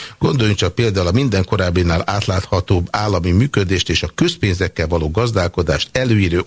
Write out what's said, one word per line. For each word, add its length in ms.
gondoljunk 400
csak 160
például 320
a 60
minden 320
korábbinál 640
átláthatóbb 840
állami 400
működést 580
és 140
a 120
közpénzekkel 720
való 240
gazdálkodást 800
előírő 540